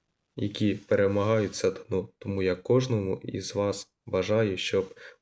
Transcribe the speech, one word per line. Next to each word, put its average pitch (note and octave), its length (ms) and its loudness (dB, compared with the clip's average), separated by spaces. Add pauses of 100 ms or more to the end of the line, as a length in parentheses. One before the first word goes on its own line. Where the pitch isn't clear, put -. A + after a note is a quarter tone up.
(360)
які G#2 380 0
перемагають G2+ 800 2
сатану. F#2 540 -2 (100)
Тому G2 240 -4
я F2+ 140 2
кожному A#2 680 2
із - 300 -6
вас G2+ 340 -2 (180)
бажаю, G2+ 500 2
щоб - 380 -2 (280)